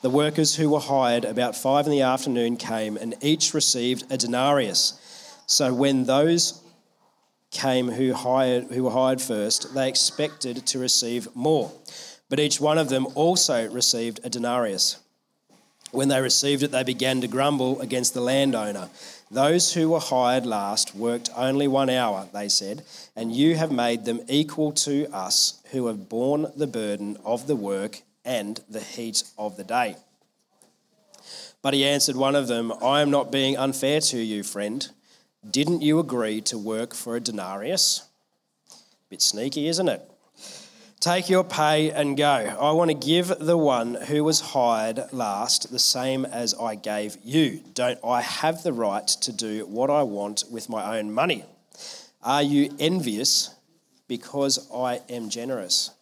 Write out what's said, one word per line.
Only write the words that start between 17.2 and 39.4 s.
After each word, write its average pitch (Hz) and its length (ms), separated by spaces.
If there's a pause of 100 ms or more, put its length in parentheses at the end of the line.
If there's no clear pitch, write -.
to 127 60
grumble 131 540
against 123 320
the 127 80
landowner. 117 680 (400)
'Those 147 440
who 160 160
were 160 100
hired 127 460
last 104 500
worked 120 400
only 135 320
one 135 220
hour,' 107 440
they 104 140
said, 104 360 (300)
'and 113 220
you 156 200
have 156 160
made 120 340
them 117 240
equal 151 420
to 147 420
us - 420 (160)
who 127 160
have 104 200
borne 139 480
the 143 120
burden 104 580
of 120 220
the 147 80
work 101 480 (200)
and 113 460
the 107 120
heat 113 420 (140)
of 107 200
the 98 80
day.' 117 320 (1600)
But 135 120
he 139 120
answered 143 300
one 135 200
of 135 120
them, 117 240 (100)
'I 135 200
am 143 100
not 139 200
being 135 260
unfair 135 420
to 143 180
you, 107 260
friend. 104 440 (600)
Didn't 147 320
you 151 180
agree 117 420
to 117 160
work 110 360
for 117 220
a 120 60
denarius?'" 107 800 (1080)
Bit 95 120
sneaky, 135 460